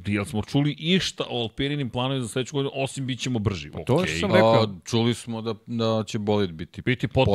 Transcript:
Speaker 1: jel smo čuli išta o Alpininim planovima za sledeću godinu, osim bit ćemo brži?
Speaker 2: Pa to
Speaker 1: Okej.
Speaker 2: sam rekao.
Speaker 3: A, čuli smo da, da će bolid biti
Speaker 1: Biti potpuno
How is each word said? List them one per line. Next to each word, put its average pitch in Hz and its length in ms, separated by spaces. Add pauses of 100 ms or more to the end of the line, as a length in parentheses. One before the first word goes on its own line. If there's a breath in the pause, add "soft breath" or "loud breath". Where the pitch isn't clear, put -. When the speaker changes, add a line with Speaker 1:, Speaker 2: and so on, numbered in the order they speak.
Speaker 1:
jel 101 180
smo 104 180
čuli 143 300
išta 160 520
o 120 180
Alpininim 139 480
planovima 127 320
za 113 60
sledeću 123 240
godinu, 139 220
osim 135 320
bit 127 140
ćemo 127 180
brži? 92 320
Speaker 2:
Pa 87 100
to 98 160
Speaker 1:
Okej. 165 180
Speaker 2:
sam 92 180
rekao. 113 220
Speaker 3:
A, 110 120 (180)
čuli 117 300
smo 113 280
da, 113 120 (120)
da 113 380
će 117 140
bolid 104 340
biti 85 300
Speaker 1:
Biti 127 260
potpuno 131 160 (100)